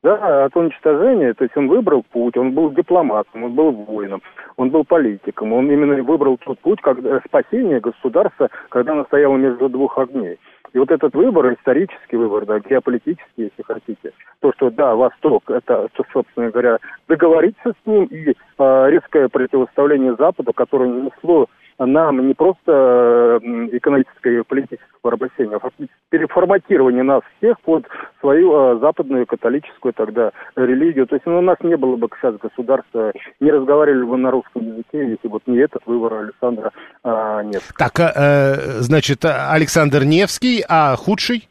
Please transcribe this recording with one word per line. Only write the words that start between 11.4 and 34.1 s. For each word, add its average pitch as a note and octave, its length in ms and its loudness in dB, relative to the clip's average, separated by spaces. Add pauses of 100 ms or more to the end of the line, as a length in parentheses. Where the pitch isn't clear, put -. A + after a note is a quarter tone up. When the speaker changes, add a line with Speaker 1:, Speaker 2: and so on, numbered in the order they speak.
Speaker 1:
исторический C3+ 640 -4
выбор, G#2+ 280 -2
да, G#2+ 140 -2
геополитический, B2 840 -4
если G#2 180 -14
хотите, A2+ 500 -12 (280)
то, C#3 120 2
что, - 160 0
да, A#2+ 260 0
Восток, B2+ 540 0
это, A2 460 -2
то, - 180 -4
собственно A#2+ 380 -4
говоря, A#2+ 300 0 (280)
договориться E3 640 2
с - 140 -12
ним G#3 180 2
и, D#3 300 -4 (240)
э, C3+ 320 4
резкое D#3 380 2
противоставление C3 880 0
Западу, C#3+ 340 -2
которое B2+ 380 -2
нанесло C#3 560 0 (300)
нам C3+ 520 0
не C3+ 60 2
просто, B2 1080 2
э, A#2 300 -6
экономическое C3 680 0
и A#2 60 -2
политическое - 580 -8
порабощение, A#2 540 -4
а - 20 -4
фактически - 380 -12 (120)
переформатирование D#3+ 960 2
нас C3+ 200 2 (140)
всех A3+ 260 0
под D#3+ 220 0 (360)
свою, D#3 340 4
э, C3 240 4
западную C3+ 480 0
католическую A#2+ 680 -4
тогда A2 380 -2 (240)
религию. C3 540 0
То D3 80 -2
есть, - 100 -4
ну, E3+ 120 0
у F3+ 40 2
нас F#3 200 2
не E3+ 140 0
было C3 200 0
бы A#2 200 -4
сейчас A#2 200 -4
государства, A#2 760 -4 (280)
не D3 100 2
разговаривали C#3+ 540 2
бы A#2+ 120 -4